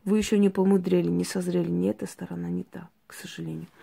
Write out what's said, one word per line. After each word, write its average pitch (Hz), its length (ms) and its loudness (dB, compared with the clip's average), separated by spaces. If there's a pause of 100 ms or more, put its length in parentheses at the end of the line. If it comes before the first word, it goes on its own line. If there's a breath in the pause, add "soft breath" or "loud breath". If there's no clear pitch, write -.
Вы 202 140 2
ещё 208 180 2
не 202 140 6
помудрели, 180 580 4
не 175 160 0
созрели 175 460 -2
ни 180 180 0
эта - 180 -4
сторона, 87 440 -10
ни 90 140 -4
та, 170 260 -16 (160)
к - 80 -20
сожалению. 165 540 -12 (140 loud breath)